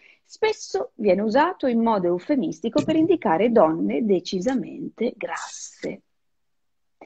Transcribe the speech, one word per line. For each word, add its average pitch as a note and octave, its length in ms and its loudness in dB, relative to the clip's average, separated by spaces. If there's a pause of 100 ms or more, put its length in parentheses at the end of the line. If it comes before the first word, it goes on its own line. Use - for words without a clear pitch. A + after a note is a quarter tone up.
(240)
spesso - 720 -4
viene G3+ 280 2
usato C#4+ 440 0
in A#3 160 2
modo G#3+ 240 0
eufemistico G#3+ 800 -2
per D#4+ 100 0
indicare B3 560 2
donne G3 540 2
decisamente G3 1120 -2
grasse. - 880 -12 (1040)